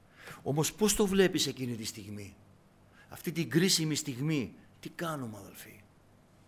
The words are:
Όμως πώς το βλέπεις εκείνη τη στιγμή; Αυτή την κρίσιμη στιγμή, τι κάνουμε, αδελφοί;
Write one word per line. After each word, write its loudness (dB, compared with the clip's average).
Όμως 0
πώς 2
το 4
βλέπεις 4
εκείνη -4
τη -6
στιγμή; -10
Αυτή -8
την -2
κρίσιμη 4
στιγμή, -2
τι -14
κάνουμε, -6
αδελφοί; -16